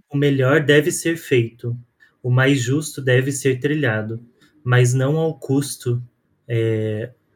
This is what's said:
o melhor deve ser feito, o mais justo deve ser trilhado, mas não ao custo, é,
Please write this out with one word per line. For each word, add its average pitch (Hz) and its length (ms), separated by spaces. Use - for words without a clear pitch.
o 143 60
melhor 139 460
deve 147 300
ser 165 240
feito, 120 580
o 127 80
mais 135 300
justo 139 400
deve 131 300
ser 131 300
trilhado, 117 600
mas 123 280
não 131 240
ao 160 220
custo, 135 640
é, 110 600